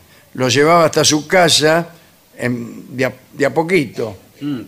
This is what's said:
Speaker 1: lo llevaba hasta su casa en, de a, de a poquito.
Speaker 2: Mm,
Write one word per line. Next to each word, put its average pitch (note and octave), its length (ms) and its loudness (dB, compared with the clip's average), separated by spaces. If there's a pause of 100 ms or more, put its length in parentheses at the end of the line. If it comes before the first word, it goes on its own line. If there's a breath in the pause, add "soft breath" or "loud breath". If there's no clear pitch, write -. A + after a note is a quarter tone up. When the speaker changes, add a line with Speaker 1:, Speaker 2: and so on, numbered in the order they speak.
(340 soft breath)
Speaker 1:
lo B2+ 140 -2
llevaba D#3 380 4
hasta D3 180 2
su D3+ 240 0
casa E3 640 2 (480 soft breath)
en, A#2+ 580 -8
de B2+ 80 -2
a, B2 80 -4 (200)
de C3+ 120 -4
a C3 80 -2
poquito. C3 640 -4 (240)
Speaker 2:
Mm, C#3+ 280 -8